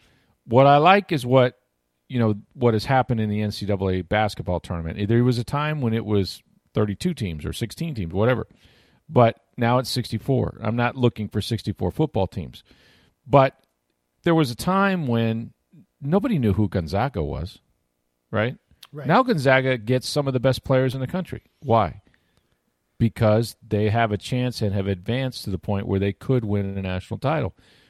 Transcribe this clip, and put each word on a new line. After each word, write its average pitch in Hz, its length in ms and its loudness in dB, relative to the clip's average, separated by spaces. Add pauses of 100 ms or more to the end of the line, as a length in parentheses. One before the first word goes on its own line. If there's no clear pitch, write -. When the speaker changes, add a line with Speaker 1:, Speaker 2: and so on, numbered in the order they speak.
(460)
Speaker 1:
What 131 200 6
I 143 120 8
like 185 340 6
is 127 140 -2
what, 127 320 4 (500)
you 127 100 -6
know, 110 180 2 (180)
what 120 180 2
has 107 120 0
happened 127 360 0
in 107 80 -2
the 104 140 -2
N 104 80 -2
C 101 160 -8
double 95 240 0
A 92 120 -2
basketball 95 580 -2
tournament. 85 480 -6
There 117 160 4
was 123 140 2
a 120 60 -4
time 151 360 -4
when 113 120 -2
it 113 120 -2
was 101 380 -2 (320)
thirty-two 107 400 -2
teams 85 300 -6
or 82 80 -6
sixteen 156 420 -8
teams, 85 180 -6
whatever. 107 340 0 (640)
But 120 320 4 (160)
now 123 220 2
it's 127 120 -4
sixty-four. 117 720 -2
I'm 113 140 -4
not 120 200 0
looking 117 320 0
for 107 120 -4
sixty-four 98 500 -4
football 123 360 0
teams. 71 360 -10 (640)
But 135 280 4 (680)
there 165 120 2
was 156 160 2
a 117 60 -8
time 185 500 0
when 113 460 -2 (480)
nobody 185 380 0
knew 110 160 4
who 107 140 2
Gonzaga 95 540 -4
was, 69 380 -8 (720)
right? 110 260 -2 (360)
Speaker 2:
Right. 139 140 -12
Speaker 1:
Now 196 160 4
Gonzaga 131 560 2
gets 123 300 -2
some 143 180 -2
of 135 60 -4
the 127 80 0
best 127 240 0
players 131 300 0
in 135 60 -8
the 131 60 -6
country. 175 360 -8 (180)
Why? 110 420 0 (960)
Because 110 580 0 (100)
they 107 240 0
have 117 200 0
a 104 60 -2
chance 123 460 -4
and 101 100 0
have 98 140 -2
advanced 113 580 -4
to 101 60 -8
the 92 80 -4
point 98 280 -4
where 95 140 0
they 98 120 0
could 127 320 -2
win 101 340 -4
a 95 40 -6
national 92 360 -6
title. 135 360 -4 (360)